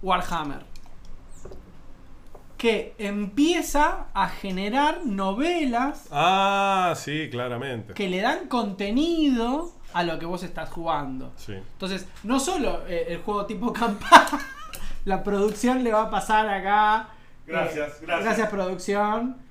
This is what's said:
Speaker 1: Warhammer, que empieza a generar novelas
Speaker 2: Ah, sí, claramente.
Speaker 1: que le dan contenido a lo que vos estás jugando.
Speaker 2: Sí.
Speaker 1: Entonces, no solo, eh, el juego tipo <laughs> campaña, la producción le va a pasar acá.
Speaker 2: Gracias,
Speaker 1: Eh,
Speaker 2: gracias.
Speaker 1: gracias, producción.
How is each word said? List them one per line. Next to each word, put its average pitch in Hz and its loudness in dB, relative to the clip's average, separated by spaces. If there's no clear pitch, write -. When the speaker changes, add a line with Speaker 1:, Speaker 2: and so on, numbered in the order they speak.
Speaker 1:
Warhammer, 175 -2
que 220 0
empieza 294 2
a 190 0
generar 214 0
novelas 254 0
Speaker 2:
Ah, 190 2
sí, 147 -6
claramente. 123 -6
Speaker 1:
que 196 -4
le 180 -2
dan 285 0
contenido 247 0
a 175 0
lo 165 -2
que 165 -6
vos 180 -4
estás 165 -8
jugando. 139 -4
Speaker 2:
Sí. - -10
Speaker 1:
Entonces, 185 -8
no 247 2
solo, 233 0
eh, 170 -2
el 170 -4
juego 208 -2
tipo 214 -2
<laughs> - -
campaña, 233 8
la 190 0
producción 208 2
le 226 2
va 214 4
a 226 -2
pasar 220 2
acá. 208 2
Speaker 2:
Gracias, 156 -2
Speaker 1:
Eh, - -16
Speaker 2:
gracias. 170 0
Speaker 1:
gracias, 214 2
producción. 208 -2